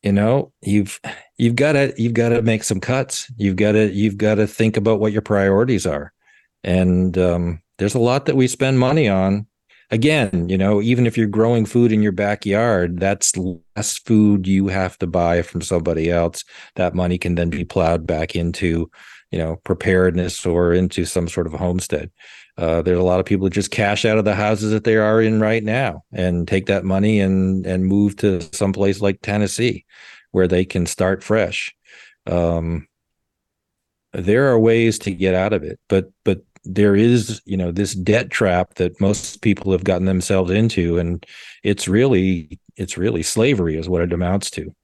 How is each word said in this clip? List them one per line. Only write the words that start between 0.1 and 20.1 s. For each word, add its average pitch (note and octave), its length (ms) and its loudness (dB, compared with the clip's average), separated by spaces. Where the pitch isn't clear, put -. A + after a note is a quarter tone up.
know, A2 400 0
you've, G2 380 -2
you've A#2+ 200 0
gotta, C#3+ 400 2
you've A#2 180 -2
gotta A#2 280 2
make A2 220 0
some F#2+ 160 -2
cuts. - 560 -4
You've G2+ 200 0
gotta, G#2+ 360 4
you've G2+ 240 0
gotta G#2+ 300 2
think A2 300 0
about G#2+ 240 2
what G#2+ 120 0
your G#2+ 100 -2
priorities G2+ 640 2
are. D2 260 -6
And, F2+ 540 2
um, F2 440 0
there's G2 160 -2
a B2+ 60 0
lot B2 260 0
that C#3+ 100 0
we B2+ 120 4
spend C3 300 0
money B2+ 300 2
on. G2 380 0
Again, A2+ 580 0
you F#2+ 80 0
know, G2+ 240 2
even A#2+ 260 2
if A2+ 120 -2
you're A2 80 2
growing A2 400 2
food A#2+ 240 2
in G#2+ 120 2
your G#2 100 2
backyard, G2+ 880 0
that's G2 360 -2
less F#2 640 -8
food G#2 480 2
you G2 220 2
have F#2 300 -2
to F#2 80 -4
buy F2 360 2
from E2+ 200 -8
somebody E2 480 -2
else. E2+ 340 -2
That F2+ 180 0
money F2+ 240 -2
can F2 160 -2
then E2+ 160 0
be E2+ 140 -6
plowed E2 420 -2
back E2 300 -4
into, E2+ 540 -4
you F2+ 60 -4
know, D#2+ 260 -4
preparedness F2+ 840 0